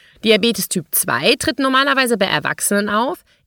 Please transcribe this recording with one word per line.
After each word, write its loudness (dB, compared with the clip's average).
Diabetes 2
Typ -6
zwei 0
tritt -4
normalerweise 2
bei 0
Erwachsenen -2
auf, -2